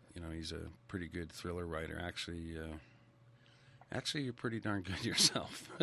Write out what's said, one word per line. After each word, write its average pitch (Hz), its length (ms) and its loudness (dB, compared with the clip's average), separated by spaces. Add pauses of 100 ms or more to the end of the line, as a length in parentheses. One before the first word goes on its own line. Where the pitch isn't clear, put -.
(140)
you 87 80 -6
know, 80 80 -4
he's 80 220 -2
a 80 100 -4 (260)
pretty 87 200 -2
good 82 220 -2
thriller 87 360 -2
writer. 80 360 -2
Actually, 85 560 -4
uh, 80 180 -4 (1160)
actually, 143 320 0
you're 127 80 0
pretty 117 280 0
darn 101 220 2
good 90 220 0
<laughs> - 0 -
yourself. - 640 6 (120)